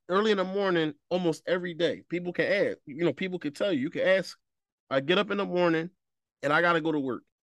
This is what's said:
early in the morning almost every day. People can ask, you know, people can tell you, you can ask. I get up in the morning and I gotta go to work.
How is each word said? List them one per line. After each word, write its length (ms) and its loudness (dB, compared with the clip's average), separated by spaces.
early 220 2
in 60 2
the 60 2
morning 500 0
almost 380 0
every 260 -2
day. 360 -2
People 240 -4
can 120 0
ask, 400 0
you 200 -4
know, 80 2
people 260 -6
can 140 -6
tell 180 -2
you, 80 0
you 100 -2
can 120 -6
ask. 360 0
I 100 0
get 180 2
up 140 0
in 60 -4
the 80 -2
morning 440 2
and 80 0
I 100 4
gotta 200 2
go 100 0
to 80 0
work. 240 -4